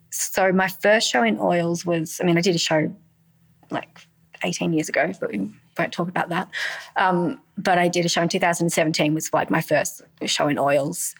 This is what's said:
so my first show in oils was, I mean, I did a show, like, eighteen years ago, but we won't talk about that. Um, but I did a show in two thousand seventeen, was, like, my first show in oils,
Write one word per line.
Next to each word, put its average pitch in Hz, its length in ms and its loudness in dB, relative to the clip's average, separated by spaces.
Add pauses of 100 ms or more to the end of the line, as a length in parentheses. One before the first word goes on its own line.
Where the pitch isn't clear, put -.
so - 420 0
my 185 160 2
first 208 420 2
show 247 140 2
in 214 160 2
oils 175 460 0
was, 170 360 -2
I 180 40 0
mean, 170 120 4
I 170 40 2
did 170 140 2
a 165 40 0
show, 156 340 0 (760)
like, - 380 -10 (360)
eighteen 175 300 -2
years 156 160 0
ago, 156 300 0
but - 120 -6
we 101 180 -4 (280)
won't 113 160 -2
talk 175 160 -2
about 165 200 -4
that. - 200 -4 (460)
Um, 175 440 2 (180)
but 185 200 2
I 175 100 4
did 175 180 0
a 170 40 0
show 175 140 0
in 170 60 2
two 185 100 -2
thousand 170 320 2
seventeen, 156 420 2
was, 156 200 -4
like, - 180 0
my 160 100 0
first - 400 -2 (240)
show 147 220 0
in 147 100 0
oils, 143 600 0